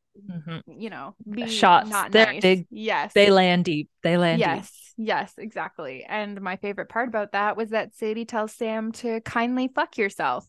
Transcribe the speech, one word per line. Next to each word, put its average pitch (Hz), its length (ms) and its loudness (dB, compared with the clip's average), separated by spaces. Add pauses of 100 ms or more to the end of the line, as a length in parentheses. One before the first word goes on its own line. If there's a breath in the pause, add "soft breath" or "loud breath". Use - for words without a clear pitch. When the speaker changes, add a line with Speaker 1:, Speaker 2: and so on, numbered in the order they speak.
(240)
Speaker 1:
Mm-hmm. 165 460 -12 (100)
Speaker 2:
you 214 100 -12
know, 147 260 -16 (120)
be 226 200 -8
Speaker 1:
Shots, 214 420 6
Speaker 2:
not 202 220 -2
Speaker 1:
they're 220 220 8
Speaker 2:
nice. 202 80 -4
Speaker 1:
big. 185 280 4
Speaker 2:
Yes. 208 420 -4
Speaker 1:
They 202 180 8
land 180 340 6
deep. 151 260 -2 (140)
They 170 120 2
land 170 220 2
Speaker 2:
Yes. 175 320 -2
Speaker 1:
deep. - 80 -20 (240)
Speaker 2:
Yes, 196 360 -4
exactly. 160 680 -12
And 202 360 -8
my 190 140 -6
favorite 196 340 -8
part 247 180 -4
about 214 240 -6
that 202 240 -2
was 214 140 -6
that 214 240 -4
Sadie 226 320 -6
tells 214 260 -6
Sam 220 400 -6
to 226 300 -6
kindly 254 520 -2
fuck 330 220 -4
yourself. 165 520 -4